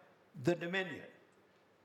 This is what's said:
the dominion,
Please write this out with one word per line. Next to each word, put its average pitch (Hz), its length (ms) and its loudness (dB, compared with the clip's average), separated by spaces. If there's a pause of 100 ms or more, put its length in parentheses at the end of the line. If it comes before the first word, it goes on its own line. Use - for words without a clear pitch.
(440)
the 170 100 6
dominion, 170 540 -2 (760)